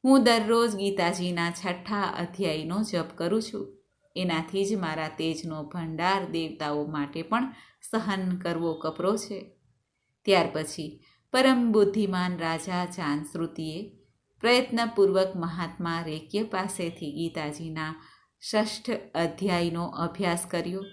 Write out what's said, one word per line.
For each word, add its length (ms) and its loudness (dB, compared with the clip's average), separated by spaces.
"હું 180 8
દરરોજ 520 4
ગીતાજીના 760 0
છઠ્ઠા 500 -4
અધ્યાયનો 840 -2
જપ 220 -2
કરું 260 0
છું. 360 -10
એનાથી 500 0
જ 80 0
મારા 340 -2
તેજનો 560 -4
ભંડાર 680 -2
દેવતાઓ 560 -2
માટે 360 -4
પણ 320 -2
સહન 460 0
કરવો 360 0
કપરો 440 0
છે." 380 -10
ત્યાર 280 6
પછી 500 -8
પરમ 400 6
બુદ્ધિમાન 640 4
રાજા 480 -2
જાનશ્રુતિએ 1080 -4
પ્રયત્નપૂર્વક 960 4
મહાત્મા 720 -4
રેક્ય 380 -4
પાસેથી 680 -4
ગીતાજીના 840 -6
ષષ્ઠ 500 -2
અધ્યાયનો 720 0
અભ્યાસ 680 -2
કર્યો. 420 -4